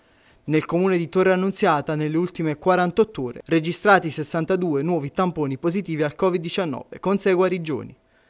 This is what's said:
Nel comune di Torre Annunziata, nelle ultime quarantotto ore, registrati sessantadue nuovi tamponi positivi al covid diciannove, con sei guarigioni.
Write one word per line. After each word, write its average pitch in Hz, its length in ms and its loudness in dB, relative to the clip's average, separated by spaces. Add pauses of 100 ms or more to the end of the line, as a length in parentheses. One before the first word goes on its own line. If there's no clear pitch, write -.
(440)
Nel 156 220 0
comune 185 320 2
di 170 100 -2
Torre 185 240 2
Annunziata, 180 640 0
nelle 151 220 -2
ultime 165 400 -2
quarantotto 180 640 2
ore, 120 240 -8
registrati 170 640 2
sessantadue 160 720 -2
nuovi 156 300 -2
tamponi 156 440 -2
positivi 165 460 -2
al 147 120 -2
covid 180 260 0
diciannove, 165 580 -6
con 196 180 0
sei 196 180 2
guarigioni. 160 600 -2 (340)